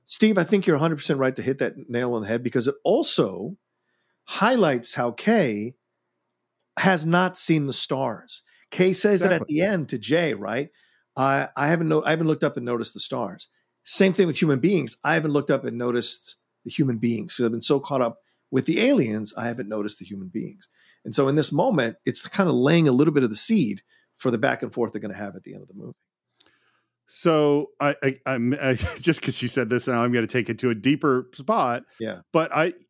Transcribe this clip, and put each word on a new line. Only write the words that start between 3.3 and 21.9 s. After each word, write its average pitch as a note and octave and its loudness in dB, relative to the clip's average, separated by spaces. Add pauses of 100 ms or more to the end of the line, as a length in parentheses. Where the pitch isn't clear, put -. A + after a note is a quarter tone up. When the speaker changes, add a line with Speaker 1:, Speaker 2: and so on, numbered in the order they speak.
Speaker 1:
highlights F#3 2
how B2 -2
Kay B2+ 0 (1040)
has F3 2
not F3+ 2
seen D3+ 2
the C3 -2
stars. - -4 (280)
Kay F#3 2
says G3+ 4
that F#3+ 2
at E3 0
Speaker 2:
Exactly. D3 -4
Speaker 1:
the D#3+ 2
end F#3 0
to B2+ -6
Jay, C#3+ 0
right? G#2 -6 (460)
"I, C3+ 0
I C#3+ 0
haven't E3 2
no-, D#3 2
I B2 -2
haven't D#3+ 2
looked D#3 0
up D3 -2
and A#2+ -8
noticed A#2+ -2
the - -6
stars." A2 -6 (360)
Same F#3+ 4
thing F3+ 4
with D3+ -2
human D3 2
beings. D#3+ 0
"I D3 2
haven't D#3 0
looked C#3+ 0
up C3 0
and A#2 -6
noticed A#2+ -2 (260)
the A2+ -12
human C3 0
beings. A2+ -2
'Cause B2 2
I've A2+ 2
been A#2 -4
so C#3 2
caught C3+ -2
up A#2 -2 (320)
with C3 0
the F3 0
aliens, A#2+ 2
I A2+ -6
haven't A#2 -8
noticed G#2 -4
the F2+ -16
human G2 -12
beings." - -12 (380)
And G#2+ -6
so C3+ 4
in C#3+ 0
this D3+ 2
moment, D3 0